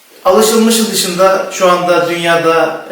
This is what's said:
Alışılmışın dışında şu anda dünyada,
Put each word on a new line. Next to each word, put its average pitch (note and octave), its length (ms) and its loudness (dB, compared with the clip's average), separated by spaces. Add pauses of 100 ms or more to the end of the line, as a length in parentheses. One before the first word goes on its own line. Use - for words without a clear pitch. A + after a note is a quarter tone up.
(260)
Alışılmışın A3 640 2
dışında F#3 600 -2
şu F#3 180 0
anda F3 400 0
dünyada, E3 840 -2